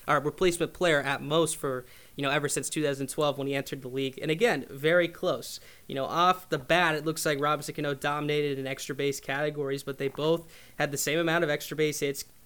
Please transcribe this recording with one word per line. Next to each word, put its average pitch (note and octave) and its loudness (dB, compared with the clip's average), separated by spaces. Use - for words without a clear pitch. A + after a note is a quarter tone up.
or D3 4
replacement D#3 2
player D#3+ 4
at C#3 0
most D#3 2
for, B2+ -6
you C#3 -6
know, C#3 0
ever C#3+ 2
since C3+ -2
two D#3 -2
thousand C#3 0
twelve D3 0
when C3+ -4
he C#3 -2
entered C#3 -4
the B2+ -10
league. C3+ -4
And D#3 -2
again, E3 2
very D#3+ 4
close. D#3 -4
You - -10
know, C3+ -2
off F3+ 2
the D#3+ 2
bat, D#3+ 2
it D3+ -6
looks D#3+ -2
like D3 2
Robinson D3 -2
Cano D3 -2
dominated D3 0
in C3+ -6
extra C3+ -6
base C#3 -2
categories, C#3+ -4
but C#3 -8
they C#3 -2
both D#3+ 0
had D3 0
the C#3 -4
same C#3+ 0
amount E3 2
of D3+ 2
extra D3 -4
base D3+ 2
hits. C#3 -2